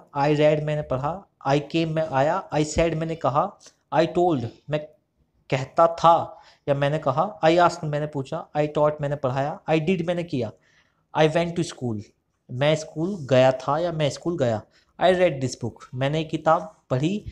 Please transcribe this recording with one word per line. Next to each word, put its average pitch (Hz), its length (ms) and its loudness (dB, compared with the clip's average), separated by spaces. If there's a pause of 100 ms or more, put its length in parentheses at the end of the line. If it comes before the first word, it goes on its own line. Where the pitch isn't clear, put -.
(180)
"I 143 180 2
read", 151 280 4
मैंने 151 200 -2
पढ़ा, 135 280 -4 (360)
"I 143 120 2 (140)
came", 165 180 0
मैं 160 180 0
आया, 151 320 0 (120)
"I 151 140 2
said", 165 280 0
मैंने 165 200 -6
कहा, 147 280 0 (480)
"I 151 120 4 (140)
told", 165 280 2 (240)
मैं 151 100 -2 (680)
कहता 143 460 2
था 160 460 2 (260)
या 143 80 0
मैंने 143 240 0
कहा, 147 280 0 (180)
"I 165 140 6
asked", 170 240 2
मैंने 147 240 -4
पूछा, 147 380 -8 (120)
"I 151 80 2 (120)
taught", 151 240 2
मैंने 143 160 -4
पढ़ाया, 139 420 -4 (100)
"I 160 120 2
did", 170 260 -2
मैंने 175 180 -4
किया, 120 260 -4 (600)
"I 156 160 4
went 170 300 -2
to 160 80 -2
school", 113 340 -6 (480)
मैं 143 260 2
स्कूल 165 400 -6 (140)
गया 127 220 6 (100)
था 143 180 -2
या 175 140 -2
मैं 151 160 -2
स्कूल 165 280 -6
गया, 117 240 0 (380)
"I 180 140 4
read 175 300 2
this 123 200 -4
book", - 320 -10
मैंने 143 260 -2
एक 156 80 -8
किताब 160 460 0 (140)
पढ़ी। 160 420 -2